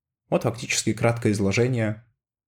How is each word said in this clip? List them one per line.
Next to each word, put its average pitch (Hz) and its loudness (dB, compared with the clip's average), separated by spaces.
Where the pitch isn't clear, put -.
Вот 175 0
фактически - -2
краткое 117 0
изложение 107 0